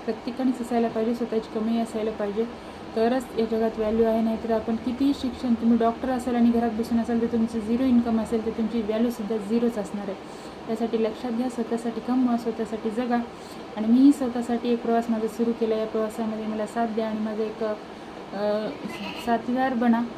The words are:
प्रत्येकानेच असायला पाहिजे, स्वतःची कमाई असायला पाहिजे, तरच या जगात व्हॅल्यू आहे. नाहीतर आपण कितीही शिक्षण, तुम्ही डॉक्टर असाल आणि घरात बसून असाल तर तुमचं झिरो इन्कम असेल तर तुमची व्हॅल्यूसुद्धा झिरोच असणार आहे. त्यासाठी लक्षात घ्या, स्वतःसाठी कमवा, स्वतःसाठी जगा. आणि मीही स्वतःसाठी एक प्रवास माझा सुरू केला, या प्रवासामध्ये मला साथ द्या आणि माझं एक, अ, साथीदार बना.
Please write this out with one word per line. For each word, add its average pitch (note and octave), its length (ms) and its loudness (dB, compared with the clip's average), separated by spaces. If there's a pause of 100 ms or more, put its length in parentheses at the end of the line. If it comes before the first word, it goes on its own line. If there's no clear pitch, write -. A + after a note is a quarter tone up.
प्रत्येकानेच B3 560 -2
असायला A#3 280 0
पाहिजे, A3+ 260 0
स्वतःची A3+ 440 -2
कमाई A3+ 200 0
असायला A3 320 -2
पाहिजे, G#3+ 340 -2 (520)
तरच B3 280 2 (140)
या A3+ 60 4
जगात A3+ 340 2
व्हॅल्यू A3 260 2
आहे. A3+ 180 4
नाहीतर A3 280 -2
आपण A3+ 260 0
कितीही C4+ 440 0
शिक्षण, A#3+ 340 0
तुम्ही A3+ 240 4
डॉक्टर A#3 320 2
असाल B3 260 0
आणि A#3 140 6
घरात A#3 200 2
बसून A#3 280 0
असाल A#3 220 0
तर A#3 60 2
तुमचं A3+ 340 0
झिरो A#3 240 0
इन्कम A#3 360 4
असेल A3 260 0
तर A3+ 40 0
तुमची A3+ 320 0
व्हॅल्यूसुद्धा A3 540 0
झिरोच A3+ 420 0
असणार G3+ 300 -6
आहे. - 360 -10 (220)
त्यासाठी A3+ 360 0
लक्षात A3 280 -2
घ्या, A#3+ 180 0
स्वतःसाठी A#3 520 -4
कमवा, B3 360 2
स्वतःसाठी A3+ 540 -4
जगा. A#3+ 260 0 (600)
आणि G#3+ 100 -2
मीही C4 260 10
स्वतःसाठी A#3+ 560 0
एक A#3 140 2
प्रवास A3+ 280 2
माझा A3 160 0
सुरू A#3 260 0
केला, A3 240 0
या A3 100 0
प्रवासामध्ये A3 600 -2
मला G#3+ 200 -2
साथ A#3 200 -2
द्या A3 220 -2
आणि G#3+ 100 -2
माझं G#3+ 240 -2
एक, G#3+ 220 -2
अ, G#3 1040 -4 (600)
साथीदार B3 480 0
बना. A#3 280 4 (160)